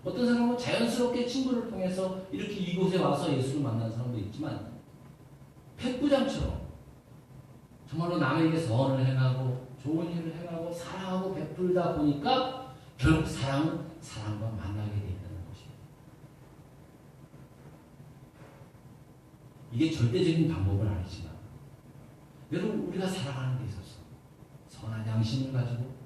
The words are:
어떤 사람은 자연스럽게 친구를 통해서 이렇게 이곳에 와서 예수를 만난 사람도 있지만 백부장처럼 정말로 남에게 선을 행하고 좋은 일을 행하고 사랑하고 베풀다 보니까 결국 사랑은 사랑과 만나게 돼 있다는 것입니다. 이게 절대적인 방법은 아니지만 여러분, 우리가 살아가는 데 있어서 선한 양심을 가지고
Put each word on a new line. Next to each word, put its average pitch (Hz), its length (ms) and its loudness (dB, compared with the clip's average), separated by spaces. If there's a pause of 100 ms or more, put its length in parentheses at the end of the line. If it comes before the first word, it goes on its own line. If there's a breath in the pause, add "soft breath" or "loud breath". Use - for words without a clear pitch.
어떤 247 220 0
사람은 240 320 4
자연스럽게 240 680 2
친구를 262 420 0
통해서 185 520 -2 (100)
이렇게 214 240 -4
이곳에 175 420 2
와서 151 340 2
예수를 135 300 2
만난 113 300 0
사람도 120 280 -4
있지만 117 520 -6 (1040)
백부장처럼 254 840 2 (1300)
정말로 170 280 0
남에게 160 400 4
선을 131 480 4
행하고 131 640 2 (140)
좋은 165 300 0
일을 165 240 -4
행하고 170 360 -6
사랑하고 185 640 -4
베풀다 170 600 2
보니까 233 800 2 (240 loud breath)
결국 156 300 6
사랑은 139 720 0
사랑과 107 520 -6
만나게 104 400 -4
돼 101 60 -4 (120)
있다는 87 380 -8
것입니다. - 340 -18 (4000)
이게 151 200 4
절대적인 165 640 4
방법은 98 340 2
아니지만 - 440 -4 (1200)
여러분, 214 360 0
우리가 185 200 -2
살아가는 127 520 -2
데 104 60 -6
있어서 - 360 -12 (680)
선한 113 400 -6
양심을 113 460 2
가지고 120 380 0 (140)